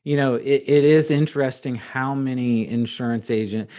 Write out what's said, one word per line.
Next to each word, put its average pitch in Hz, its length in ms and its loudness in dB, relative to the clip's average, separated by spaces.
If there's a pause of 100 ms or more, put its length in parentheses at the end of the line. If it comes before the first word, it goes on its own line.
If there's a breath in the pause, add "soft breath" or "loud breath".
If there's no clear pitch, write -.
you 147 140 0
know, 135 180 2
it, 139 320 0
it 143 160 6
is 156 280 6
interesting 139 640 -2
how 131 380 -6
many 123 540 -2
insurance 117 640 -4
agent, 110 480 -2